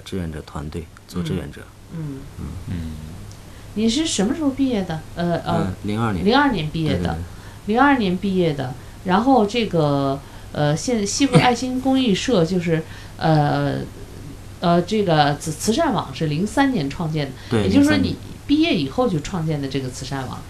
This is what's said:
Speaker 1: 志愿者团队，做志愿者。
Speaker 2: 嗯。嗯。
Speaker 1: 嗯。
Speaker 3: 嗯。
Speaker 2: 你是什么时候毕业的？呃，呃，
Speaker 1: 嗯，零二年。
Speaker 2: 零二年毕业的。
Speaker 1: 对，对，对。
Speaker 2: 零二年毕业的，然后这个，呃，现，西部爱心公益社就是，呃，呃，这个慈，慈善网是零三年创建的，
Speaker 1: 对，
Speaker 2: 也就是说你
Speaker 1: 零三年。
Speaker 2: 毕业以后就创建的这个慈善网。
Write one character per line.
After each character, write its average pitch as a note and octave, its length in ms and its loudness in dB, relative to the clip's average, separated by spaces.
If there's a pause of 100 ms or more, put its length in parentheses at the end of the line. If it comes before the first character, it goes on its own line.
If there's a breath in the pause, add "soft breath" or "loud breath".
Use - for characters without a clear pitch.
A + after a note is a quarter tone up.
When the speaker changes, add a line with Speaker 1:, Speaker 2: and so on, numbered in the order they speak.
Speaker 1:
志 - 100 -10
愿 E2+ 160 -4
者 D2+ 120 -8
团 D2+ 260 -10
队， E2+ 160 -8 (220)
做 F3 160 -6
志 D#3 100 -4
愿 - 180 -6
者。 - 100 -16 (340)
Speaker 2:
嗯。 C#3+ 240 -8 (180)
嗯。 D#2+ 80 -10 (220)
Speaker 1:
嗯。 F#2 80 -6
Speaker 3:
嗯。 D#2+ 160 -8 (800 loud breath)
Speaker 2:
你 A3 140 0
是 C#4+ 180 2
什 G3 220 0
么 C4+ 80 0
时 E4 80 -2
候 C#4 60 2
毕 C4 180 0
业 G#3 160 0
的？ D#3+ 160 -6 (160)
呃， E3+ 200 0 (100)
呃， G#2 200 0
Speaker 1:
嗯， F#2+ 80 -4 (100)
零 G#2 140 -2
二 A2+ 140 0
年。 F#2+ 140 -2
Speaker 2:
零 A#3 120 6
二 C#4+ 140 4
年 D#3 180 -2
毕 D#3+ 140 -2
业 D3 80 2
的。 F2+ 60 2
Speaker 1:
对， F2 60 -2
对， D#2+ 100 0
对。 - 600 -8
Speaker 2:
零 B3 80 4
二 C#4 160 6
年 F#3 200 0
毕 G3 180 -2
业 E3+ 180 2
的， C3+ 200 -4 (320 loud breath)
然 G3 180 2
后 B3 220 6
这 A3+ 200 0
个， C#3+ 540 2 (320 loud breath)
呃， D3 240 2
现， G#3 320 0
西 - 180 2
部 C4 120 4
爱 B3 180 6
心 B3+ 240 -2
公 C4 180 4
益 B3 160 4
社 F#3 300 4
就 F3+ 160 0
是， E3 240 0 (320 loud breath)
呃， C#3+ 640 2 (800)
呃， E3+ 220 4
这 G#3 200 0
个 D3+ 360 4
慈， D#3 160 -8
慈 - 180 0
善 C#4+ 220 2
网 C#3+ 200 -2
是 D#3+ 140 -2
零 D3+ 180 0
三 C4+ 280 2
年 C#3+ 160 0
创 D#3 200 -4
建 D3+ 180 -2
的， B2+ 40 -8 (180 loud breath)
Speaker 1:
对， G#2+ 140 4
Speaker 2:
也 - 60 2
就 C4+ 100 6
是 C#4+ 80 8
说 D4+ 80 4
你 - 140 2
Speaker 1:
零 - 20 -2
三 - 60 -6
年。 - 0 - (280)
Speaker 2:
毕 D4 140 4
业 D#4+ 160 4
以 C#3+ 140 0
后 B3 180 2
就 F3+ 140 0
创 D#3+ 260 -4
建 D3+ 140 -2
的 C#3 80 -2
这 C3+ 100 -2
个 B2+ 100 -4
慈 - 140 -10
善 C3 240 -6
网。 - 220 -10